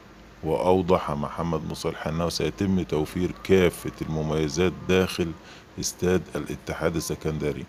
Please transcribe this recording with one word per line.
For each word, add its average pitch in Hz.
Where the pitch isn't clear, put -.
وأوضح 87
محمد 76
مصلحي 80
أنه 82
سيتم 87
توفير 78
كافة 90
المميزات 78
داخل 92
استاد 90
الاتحاد 78
السكندري. 76